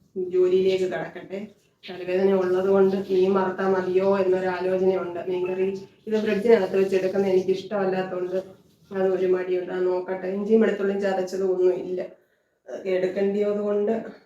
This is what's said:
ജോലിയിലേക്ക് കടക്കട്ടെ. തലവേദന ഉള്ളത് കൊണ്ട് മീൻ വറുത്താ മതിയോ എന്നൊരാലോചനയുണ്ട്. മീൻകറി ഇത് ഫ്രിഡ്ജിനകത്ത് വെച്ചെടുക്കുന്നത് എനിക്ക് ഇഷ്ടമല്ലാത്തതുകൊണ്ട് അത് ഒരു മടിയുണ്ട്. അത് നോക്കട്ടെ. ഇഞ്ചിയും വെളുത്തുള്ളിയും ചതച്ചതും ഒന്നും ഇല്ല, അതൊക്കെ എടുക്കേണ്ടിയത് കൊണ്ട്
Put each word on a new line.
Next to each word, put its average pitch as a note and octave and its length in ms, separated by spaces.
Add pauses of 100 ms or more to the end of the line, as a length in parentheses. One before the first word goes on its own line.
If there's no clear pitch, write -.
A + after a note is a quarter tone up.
(340)
ജോലിയിലേക്ക് F#3 580
കടക്കട്ടെ. E3 480 (500)
തലവേദന F#3 420 (100)
ഉള്ളത് F#3 320
കൊണ്ട് F#3+ 220
മീൻ F#3+ 380
വറുത്താ F#3+ 340
മതിയോ F#3+ 500
എന്നൊരാലോചനയുണ്ട്. F#3 1000 (100)
മീൻകറി F#3 360 (400)
ഇത് G#3+ 160
ഫ്രിഡ്ജിനകത്ത് G3+ 580
വെച്ചെടുക്കുന്നത് F#3+ 520
എനിക്ക് F#3 240
ഇഷ്ടമല്ലാത്തതുകൊണ്ട് F#3 800 (580)
അത് F#3+ 220
ഒരു F#3 180
മടിയുണ്ട്. F3+ 380
അത് F3+ 140
നോക്കട്ടെ. F#3 400 (100)
ഇഞ്ചിയും G#3+ 240
വെളുത്തുള്ളിയും G3 400
ചതച്ചതും F#3+ 540
ഒന്നും F3+ 200
ഇല്ല, F#3 280 (640)
അതൊക്കെ - 320
എടുക്കേണ്ടിയത് G3+ 680
കൊണ്ട് G#3 260 (320)